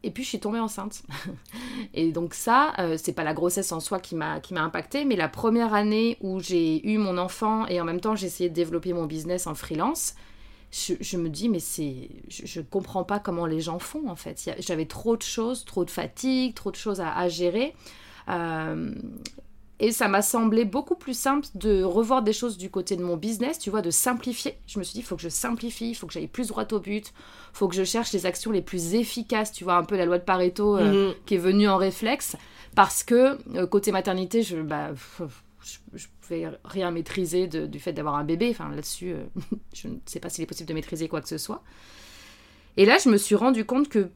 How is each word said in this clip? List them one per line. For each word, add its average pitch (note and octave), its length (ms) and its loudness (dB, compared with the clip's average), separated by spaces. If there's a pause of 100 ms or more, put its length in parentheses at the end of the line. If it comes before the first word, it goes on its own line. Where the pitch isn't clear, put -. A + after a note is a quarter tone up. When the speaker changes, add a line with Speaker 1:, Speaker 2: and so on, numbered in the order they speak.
Speaker 1:
et G3+ 80 -4
puis, A3+ 120 -8
je C4 80 -6
suis G#3 100 -4
tombée A3 200 -2
enceinte. G#3 480 -6
<laughs> A3+ 840 -12
Et E3 180 2
donc E3+ 200 -4
ça, C4 460 4
euh, E3 180 0
c'est D#3+ 160 -4
pas E3 120 -4
la D#3 100 0
grossesse F3 380 0
en D#3+ 80 -4
soi F#3 200 -4
qui - 140 -10
m'a, D#3 260 -4
qui - 140 -12
m'a D#3+ 80 -2
impactée, E3+ 420 -2
mais B3+ 120 4
la D#3+ 120 2
première A3+ 460 2
année G#3+ 460 4
où F#3+ 200 -4
j'ai E3 480 2
eu G#3+ 100 4
mon F#3 200 2
enfant G#3+ 480 0
et F3+ 140 0
en E3 40 -2
même F3 160 -2
temps, G#3+ 160 0
j'ai F#3+ 100 -4
essayé F3 220 -2
de D#3+ 60 -2
développer E3+ 380 0
mon E3+ 120 0
business D#3+ 420 -4
en D#3 80 -4
freelance, F#3 600 -2 (560)
je, - 300 -4
je F#3+ 160 -6
me E3 120 0
dis, E3+ 200 -2
mais G3 100 2
c'est, C#3+ 500 -6 (200)
je, - 180 -14
je - 140 -10
comprends F3+ 440 -4
pas G3+ 140 -2
comment E3+ 260 -2
les D#3+ 160 0
gens E3+ 180 -4
font, D4+ 300 -8
en E3+ 80 -8
fait. - 300 -12
Il E3+ 40 -4
y - 20 -6
a, - 80 -8
j'avais D#3+ 260 -2
trop A3+ 300 -2
de A3+ 60 -8
choses, A#3+ 420 -4
trop F3 200 -2
de D#3+ 60 -6
fatigue, B3+ 640 -2
trop - 160 -6
de F3+ 60 -12
choses G3 240 -4
à, E3 140 -2
à F3+ 140 0
gérer. F3 460 0 (540)
Euh, D#3+ 680 -4 (880)
et A3+ 100 4
ça A3+ 160 2
m'a D4 120 6
semblé A3+ 460 4
beaucoup C#4 280 -2
plus B3+ 240 -6
simple C#4+ 360 0
de G3 280 2
revoir A3 400 4
des G#3+ 120 4
choses A3 240 -4
du F#3 100 -10
côté F#3 280 -2
de F3 60 -4
mon F3 140 0
business, A3+ 420 -2
tu - 120 -4
vois, G#3 100 0
de E3+ 100 -2
simplifier. A#3+ 760 0
Je - 120 -6
me F3+ 60 -4
suis - 80 -8
dit, « A#3 100 -8
Faut F#3 140 -8
que D3+ 60 -10
je E3 80 -6
simplifie, A#3 640 -4
faut F#3+ 120 -10
que D3+ 60 -12
j'aille D#3 160 -6
plus A#3+ 200 -4
droit G#3+ 220 -4
au G#3+ 100 0
but, G#3 340 -6 (400)
faut G3+ 120 2
que F3 80 0
je F#3+ 80 2
cherche A3+ 300 0
les F3+ 140 0
actions F#3 240 -2
les G3 100 2
plus F3 340 -2
efficaces », A3 580 0
tu - 120 -12
vois, F3+ 120 4
un F3 80 4
peu G3+ 120 0
la F3+ 80 4
loi F3 140 4
de F3 40 0
Pareto, F#3 540 4
euh, G3 320 6
Speaker 2:
Mhm. F#3 60 -2 (100)
Speaker 1:
qui G3+ 120 2
est - 20 4
venue F#3+ 280 6
en F#3+ 120 6
réflexe, G#3+ 580 0 (380)
parce - 280 6
que, B3+ 360 6 (180)
euh, F3+ 100 2
côté G3+ 240 4
maternité, F#3+ 520 2
je, F3 160 -2
bah, D3+ 320 -4
pff, - 320 -12 (400)
je, - 160 -14 (160)
je - 140 -14 (120)
pouvais E3 260 -6 (160)
rien F#3 280 -2
maîtriser E3+ 560 0
de, D#3 180 -4
du C#3+ 160 -8
fait E3+ 140 -6
d'avoir D3 220 -2
un D3 80 0
bébé. E3+ 260 2
Enfin, D#3+ 180 -4
là-dessus, D3+ 440 -6
euh, D#3 120 -6 (100)
<laughs> - 400 -6
je - 140 -10
ne - 60 -8 (100)
sais - 160 -10
pas F3 80 -10
s'il E3 160 -6
est - 20 -8
possible D#3+ 220 -10
de E3 60 -4
maîtriser D#3 340 -4
quoi D#3 140 -4
que - 60 -12
ce D#3+ 100 -6
soit. G#3+ 240 -8 (1120)
Et G3 80 10
là, B3+ 180 10
je C4+ 60 6
me G#3+ 80 8
suis G#3 180 4
rendu A3 300 4
compte C#4 240 2
que G3 280 2